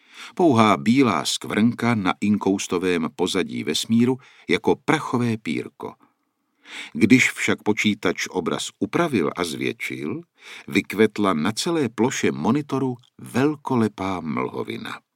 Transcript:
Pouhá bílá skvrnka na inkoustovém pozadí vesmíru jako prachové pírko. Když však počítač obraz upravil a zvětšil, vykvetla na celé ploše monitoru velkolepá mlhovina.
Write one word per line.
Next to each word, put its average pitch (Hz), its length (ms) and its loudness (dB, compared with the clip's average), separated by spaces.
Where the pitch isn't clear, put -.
Pouhá 113 420 6
bílá 107 480 2
skvrnka 117 680 0
na 90 260 0
inkoustovém 92 920 0
pozadí 85 480 -2
vesmíru 120 540 2
jako 87 260 2
prachové 120 520 0
pírko. - 560 -8
Když 120 380 4
však - 320 -2
počítač 104 640 0
obraz 82 400 -4
upravil 110 560 0
a 90 80 -4
zvětšil, 67 800 -6
vykvetla 101 640 2
na 80 180 -2
celé 156 380 -2
ploše 110 420 0
monitoru 131 640 -2
velkolepá 123 1040 -2
mlhovina. 62 800 -6